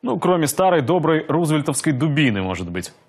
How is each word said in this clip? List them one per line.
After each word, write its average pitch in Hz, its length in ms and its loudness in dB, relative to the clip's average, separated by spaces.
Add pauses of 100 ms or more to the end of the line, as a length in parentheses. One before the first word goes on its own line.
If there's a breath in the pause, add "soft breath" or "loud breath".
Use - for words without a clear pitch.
Ну, 196 180 -4
кроме 170 260 2
старой 180 360 2
доброй 160 440 0
рузвельтовской 156 680 0
дубины, 139 500 0
может 90 280 -4
быть. 90 220 -8 (160)